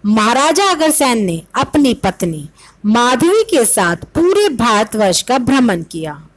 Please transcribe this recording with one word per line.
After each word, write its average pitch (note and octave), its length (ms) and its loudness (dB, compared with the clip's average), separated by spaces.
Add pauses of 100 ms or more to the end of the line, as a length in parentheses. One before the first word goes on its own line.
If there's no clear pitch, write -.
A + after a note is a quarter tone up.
महाराजा C4+ 640 2
अग्रसेन D4 480 0
ने E3+ 240 -4 (120)
अपनी C#4 400 0
पत्नी E3 540 -6 (380)
माधवी B3 560 2
के C4+ 220 0
साथ F3 320 0
पूरे G4 520 0
भारतवर्ष G#3+ 760 0
का B3+ 160 -2
भ्रमण A#3+ 440 0
किया। D#3 540 -12